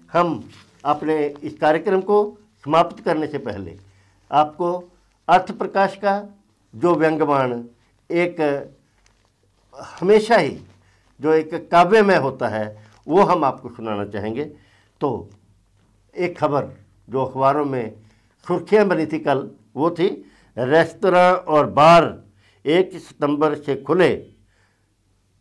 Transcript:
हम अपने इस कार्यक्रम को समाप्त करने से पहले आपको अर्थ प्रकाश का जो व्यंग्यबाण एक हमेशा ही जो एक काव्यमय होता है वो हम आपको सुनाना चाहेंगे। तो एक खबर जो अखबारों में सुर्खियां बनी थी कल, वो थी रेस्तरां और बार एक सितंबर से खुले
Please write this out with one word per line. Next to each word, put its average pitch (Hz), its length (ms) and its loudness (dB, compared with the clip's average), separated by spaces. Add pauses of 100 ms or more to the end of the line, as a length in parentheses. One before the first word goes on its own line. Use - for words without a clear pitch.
(120)
हम 165 300 0 (420)
अपने 151 420 -2
इस 147 320 -10
कार्यक्रम 165 440 0
को 208 340 0 (280)
समाप्त 160 360 0
करने 156 260 -2
से 147 140 -8
पहले 95 360 -12 (540)
आपको 151 420 0 (560)
अर्थ 185 260 2
प्रकाश 196 420 -2
का 202 260 -2 (520)
जो 165 200 2
व्यंग्यबाण 147 680 0 (480)
एक 170 300 -2 (1500)
हमेशा 214 420 4
ही 147 200 0 (640)
जो 151 120 0
एक 156 220 0 (160)
काव्यमय 185 480 4
होता 131 300 -4
है 107 180 -4 (400)
वो 170 180 2
हम 165 200 0
आपको 127 260 -4
सुनाना 107 360 -6
चाहेंगे। 107 380 -8 (560)
तो 107 280 -6 (840)
एक 175 240 -6
खबर 143 320 -2 (380)
जो 131 160 -4
अखबारों 135 420 0
में 120 280 -6 (520)
सुर्खियां 196 420 0
बनी 160 180 0
थी 156 120 -6
कल, 143 320 -2 (240)
वो 151 160 -2
थी 165 180 -2 (480)
रेस्तरां 165 760 2
और 151 360 0
बार 147 560 4 (400)
एक 175 340 0
सितंबर 147 580 -2
से 139 220 -6
खुले 160 320 0 (1300)